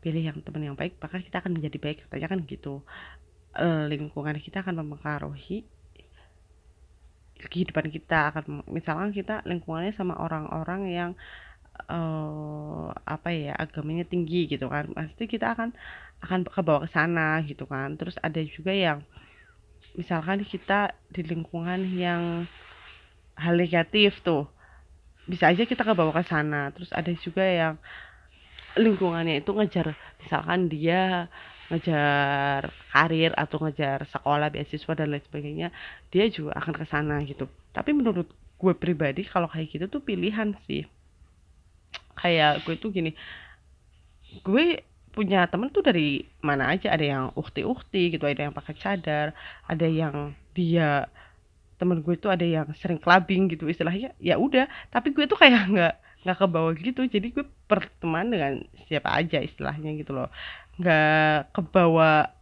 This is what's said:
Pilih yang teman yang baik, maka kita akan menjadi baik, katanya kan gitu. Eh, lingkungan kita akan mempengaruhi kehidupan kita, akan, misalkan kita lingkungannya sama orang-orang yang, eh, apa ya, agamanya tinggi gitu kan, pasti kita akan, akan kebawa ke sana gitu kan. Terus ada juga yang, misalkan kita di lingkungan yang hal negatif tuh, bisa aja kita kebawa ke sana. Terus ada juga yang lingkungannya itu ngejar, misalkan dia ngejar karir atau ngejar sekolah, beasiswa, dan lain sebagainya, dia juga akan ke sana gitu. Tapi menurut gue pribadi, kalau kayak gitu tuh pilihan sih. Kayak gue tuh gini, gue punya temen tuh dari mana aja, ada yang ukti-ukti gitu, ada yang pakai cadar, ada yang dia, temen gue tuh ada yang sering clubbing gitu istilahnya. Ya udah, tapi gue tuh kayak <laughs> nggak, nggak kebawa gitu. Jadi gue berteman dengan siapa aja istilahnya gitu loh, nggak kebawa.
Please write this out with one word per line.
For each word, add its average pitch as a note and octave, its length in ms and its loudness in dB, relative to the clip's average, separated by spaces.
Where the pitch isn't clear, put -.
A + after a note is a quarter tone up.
Pilih E3 200 -2
yang D3+ 80 -10
teman D3+ 240 -8
yang C#3 120 -8
baik, F3 200 -8
maka F3+ 240 -10
kita - 160 -8
akan F3+ 160 -4
menjadi D3+ 240 -6
baik, D3+ 180 -6
katanya - 200 -8
kan F#3+ 160 -4
gitu. C#3 400 -10
Eh, D#3+ 360 0
lingkungan D3+ 480 -6
kita F#3 280 -8
akan E3+ 160 -4
mempengaruhi D3 800 -8
kehidupan E3 440 -2
kita, D#3 400 0
akan, D3 320 -8
misalkan E3+ 480 -4
kita G3+ 320 -6
lingkungannya F3 480 -6
sama F3+ 240 -4
orang-orang D#3+ 720 -6
yang, F3 200 -4
eh, D3+ 1000 -6
apa D#3 240 -6
ya, D3 240 -4
agamanya D#3 520 -4
tinggi E3+ 440 0
gitu C3 200 -2
kan, D3 200 -4
pasti D#3+ 400 -8
kita A3+ 240 -2
akan, A#3 160 -4
akan F#3 220 0
kebawa D#3 400 2
ke - 60 -6
sana D#3+ 540 0
gitu C#3+ 180 -10
kan. C#3 340 -6
Terus F3 220 -8
ada D#3+ 220 -2
juga D#3+ 320 -6
yang, E3+ 240 2
misalkan F3 500 -4
kita G3 480 -2
di F3+ 160 -6
lingkungan E3+ 540 -4
yang F3 500 -2
hal E3+ 220 0
negatif F3 680 4
tuh, D3 240 2
bisa F3 240 4
aja F3+ 140 4
kita A#3+ 180 -2
kebawa F3 320 2
ke E3+ 140 2
sana. D3+ 460 -2
Terus - 180 -14
ada D#3+ 240 -2
juga F#3 280 -2
yang E3+ 300 2
lingkungannya E3+ 640 2
itu - 80 -4
ngejar, F3+ 460 0
misalkan E3+ 480 0
dia F3 560 0
ngejar C#3+ 1040 2
karir D#3+ 480 6
atau D#3 240 -2
ngejar C#3 480 -2
sekolah, D3 400 0
beasiswa, D3 440 -8
dan D3+ 200 -2
lain C#3 80 -8
sebagainya, D3+ 460 -8
dia G3 160 4
juga D3+ 320 -4
akan D#3+ 160 -4
ke D#3 120 -6
sana D3 360 -2
gitu. C#3+ 240 -6
Tapi - 240 0
menurut A3 320 2
gue F3+ 160 4
pribadi, E3 500 -2
kalau F3 220 -2
kayak D#3+ 240 -6
gitu E3 160 -8
tuh C#4 160 -8
pilihan G#3 520 -2
sih. D3+ 180 -6
Kayak D#3+ 480 4
gue E3 100 -2
tuh A3 140 -6
gini, E3 240 -2
gue D4 400 4
punya F#3+ 400 2
temen A3+ 240 -2
tuh G4+ 80 4
dari D#3 400 2
mana C#3 320 2
aja, F#3+ 200 0
ada D#3+ 80 2
yang C3+ 220 0
ukti-ukti F3 800 -2
gitu, D#3 120 -4
ada C#3+ 240 0
yang D3 40 -14
pakai D3+ 240 -10
cadar, D#3 560 -2
ada E3 200 0
yang D3 480 0
dia, E3 560 2
temen F3 260 2
gue E3+ 100 2
tuh G3+ 160 -2
ada F3 160 2
yang D#3+ 220 2
sering E3+ 240 -2
clubbing F#3 480 6
gitu D#3+ 200 -4
istilahnya. F3 520 -2
Ya E3 160 4
udah, C4 320 4
tapi C#4 200 0
gue D4 120 2
tuh G#4 120 0
kayak A#3+ 280 8
<laughs> F#3+ 80 2
nggak, E3+ 200 4
nggak F3+ 120 2
kebawa E3 400 4
gitu. B3+ 280 -2
Jadi A#3 280 0
gue C#4+ 100 -2
berteman E3+ 640 0
dengan D#3 220 0
siapa - 280 -2
aja D#3+ 280 0
istilahnya D3+ 560 -6
gitu D3 160 -8
loh, B2+ 160 -4
nggak D#3 760 4
kebawa. E3 880 6